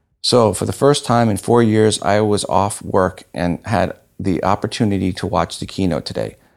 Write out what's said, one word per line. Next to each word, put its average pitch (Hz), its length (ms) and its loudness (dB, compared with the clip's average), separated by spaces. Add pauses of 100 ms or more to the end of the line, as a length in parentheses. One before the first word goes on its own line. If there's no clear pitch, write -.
(220)
"So 113 300 4
for - 140 -4
the 101 60 -2
first 143 340 2
time 117 240 2
in 98 80 -2
four 120 240 2
years, 110 400 2
I 104 180 2
was 104 240 0
off 98 380 -2
work 92 500 0
and 87 320 -2
had 92 300 -2 (260)
the 95 240 -2
opportunity 101 720 0
to - 120 -8
watch 85 320 -4
the - 80 -8
keynote 85 380 -2
today. 55 320 -8 (200)